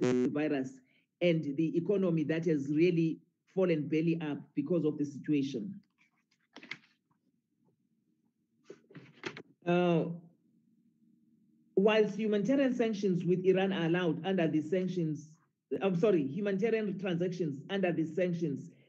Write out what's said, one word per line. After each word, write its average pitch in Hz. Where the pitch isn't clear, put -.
the 123
virus, 147
and 165
the 156
economy 170
that 160
has 147
really 165
fallen 170
belly 160
up 147
because 151
of 151
the 143
situation. 135
Uh, 175
whilst 208
humanitarian 233
sanctions 208
with 180
Iran 190
are 165
allowed 170
under 180
the 151
sanctions, 170
I'm 190
sorry, 175
humanitarian 202
transactions 175
under 190
the 156
sanctions 170